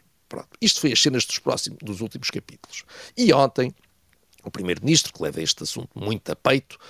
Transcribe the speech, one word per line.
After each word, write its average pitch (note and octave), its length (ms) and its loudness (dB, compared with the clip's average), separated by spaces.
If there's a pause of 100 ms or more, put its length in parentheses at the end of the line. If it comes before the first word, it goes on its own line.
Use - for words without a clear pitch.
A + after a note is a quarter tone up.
(300)
Pronto. - 200 -14 (120)
Isto - 200 2
foi C#3 120 2
as - 80 4
cenas C3 240 2
dos - 140 -6
próximos, - 420 -4
dos G#2 180 -10
últimos A2+ 300 -8
capítulos. - 540 -14 (340)
E A#3 160 6
ontem, C3 400 4 (680)
o - 60 -12
primeiro-ministro, G2 640 0
que - 80 -12
leva D#2 180 -4
este D#2+ 220 -4
assunto - 320 -10
muito G2+ 380 -6
a - 40 -4
peito, - 440 0 (100)